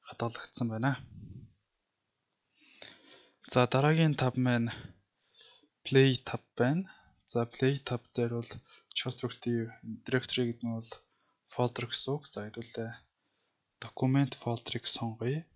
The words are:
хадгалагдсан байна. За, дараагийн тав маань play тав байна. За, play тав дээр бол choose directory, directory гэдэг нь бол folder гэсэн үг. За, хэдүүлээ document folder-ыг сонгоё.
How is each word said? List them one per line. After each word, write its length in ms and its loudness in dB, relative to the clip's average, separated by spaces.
хадгалагдсан 640 -4
байна. 320 0
За, 160 6
дараагийн 480 4
тав 240 0
маань 320 2
play 400 6
тав 160 -8
байна. 320 2
За, 240 -2
play 320 2
тав 320 -4
дээр 240 0
бол 140 -8
choose 240 -4
directory, 560 -2
directory 480 0
гэдэг 80 -12
нь 160 -2
бол 140 -12
folder 400 -2
гэсэн 240 -2
үг. 160 -10
За, 160 -8
хэдүүлээ 440 -8
document 560 2
folder-ыг 480 -4
сонгоё. 560 -4